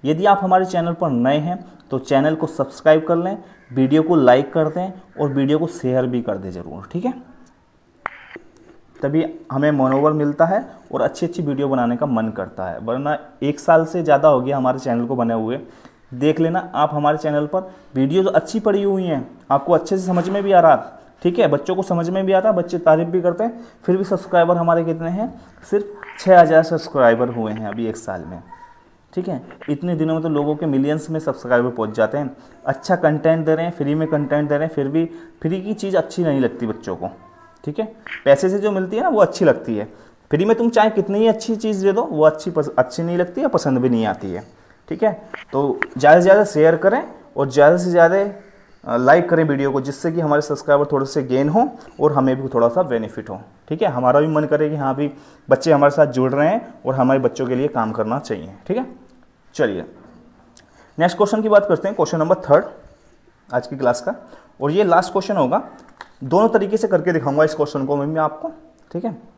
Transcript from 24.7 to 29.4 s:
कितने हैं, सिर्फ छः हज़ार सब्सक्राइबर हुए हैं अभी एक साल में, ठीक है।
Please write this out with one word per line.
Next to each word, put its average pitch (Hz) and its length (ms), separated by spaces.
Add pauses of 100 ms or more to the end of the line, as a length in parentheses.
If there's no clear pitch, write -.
कितने 165 240
हैं, 214 320 (300)
सिर्फ 202 140 (340)
छः 185 200
हज़ार 160 240
सब्सक्राइबर 127 680
हुए 113 220
हैं 110 160
अभी 113 200
एक 110 100
साल 92 240
में, 82 200 (720)
ठीक 180 140
है। 143 140 (280)